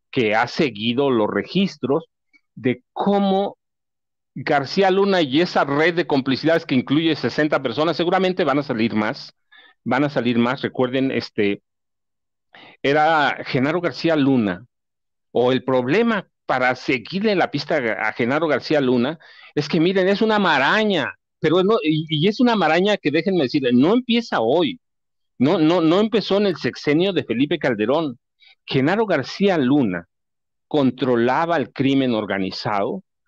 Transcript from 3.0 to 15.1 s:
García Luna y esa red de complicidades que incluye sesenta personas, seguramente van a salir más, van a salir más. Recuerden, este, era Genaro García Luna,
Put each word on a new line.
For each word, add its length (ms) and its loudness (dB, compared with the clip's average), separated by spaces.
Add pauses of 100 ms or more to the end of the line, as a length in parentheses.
García 560 0
Luna 320 2
y 180 0
esa 240 0
red 300 0
de 120 -2
complicidades 600 0
que 80 -2
incluye 420 0
sesenta 460 -2
personas, 340 -2
seguramente 480 0
van 140 0
a 40 0
salir 320 -2
más, 400 -4 (500)
van 200 0
a 60 -2
salir 280 -2
más. 220 0
Recuerden, 500 -2
este, 520 -4 (1200)
era 640 2
Genaro 340 -2
García 360 -2
Luna, 500 0 (640)